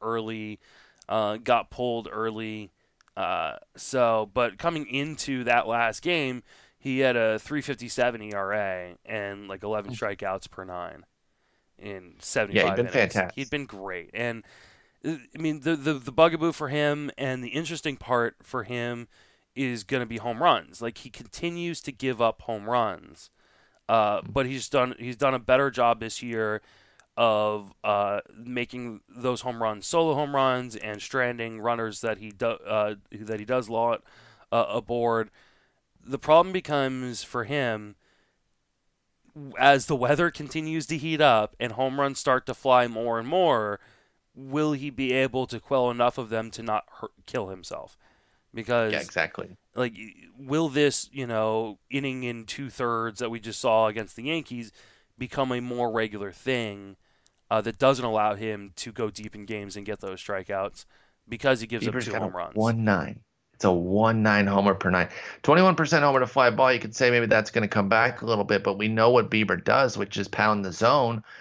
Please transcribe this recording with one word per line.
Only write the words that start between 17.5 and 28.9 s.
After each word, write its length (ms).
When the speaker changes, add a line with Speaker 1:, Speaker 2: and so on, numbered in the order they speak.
Speaker 1:
part 460
for 200
him 440
is 280
gonna 220
be 120
home 260
runs. 380
Like, 180
he 100
continues 720
to 100
give 300
up 220
home 260
runs, 600
uh, 320
but 240
he's 240
done, 300
he's 180
done 160
a 60
better 320
job 280
this 220
year 400
of, 560
uh, 380
making 760